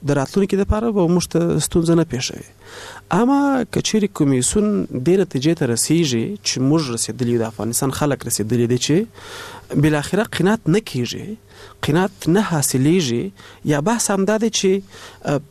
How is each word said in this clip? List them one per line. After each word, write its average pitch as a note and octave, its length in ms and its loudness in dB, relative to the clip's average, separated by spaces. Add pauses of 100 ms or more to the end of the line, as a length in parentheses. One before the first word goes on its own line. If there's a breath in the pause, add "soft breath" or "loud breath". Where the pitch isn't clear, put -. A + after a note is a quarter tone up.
د C#3 40 0
راتلونکي F#3+ 460 0
لپاره G#3+ 340 0
به F3+ 180 2
موږ F3 180 2
ته E3+ 320 0
ستونزه E3 360 2
نه E3 100 4
پیښوي. B2 400 -8 (640 loud breath)
اما C4+ 640 2
که - 80 0
چیرې G#3 340 0
کمیسیون E3+ 720 2
دې B2 240 -4
نتیجې E3+ 460 2
ته D3+ 120 -2
رسیږي A#2+ 800 0
چې - 140 -4
موږ C#3+ 220 4 (160)
رسېدلي A#2+ 320 -4
یو، A#2+ 100 2
د A2+ 40 2
افغانستان A2+ 480 -2
خلک C3 380 -2
رسېدلي A#2 380 0
دي B2 120 2
چې C#3+ 160 0 (800 loud breath)
بالاخره D3+ 460 2
قناعت F#3 460 0
نه F#3 100 4
کیږي، B2 480 -6 (560 loud breath)
قناعت F3 460 0
نه G3 220 4
حاصلیږي، D3 800 2 (340 loud breath)
یا C#3+ 160 0
بحث A3 300 0
همدا G3 260 2
دی A3 140 0
چې، G3 320 0 (420 loud breath)
اه، D3 160 0 (100)